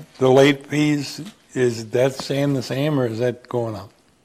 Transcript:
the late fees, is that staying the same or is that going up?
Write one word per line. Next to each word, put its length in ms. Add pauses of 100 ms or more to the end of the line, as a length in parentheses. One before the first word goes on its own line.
(200)
the 100
late 380
fees, 540 (340)
is 340
that 240
staying 400
the 80
same 380
or 80
is 100
that 320
going 260
up? 140 (360)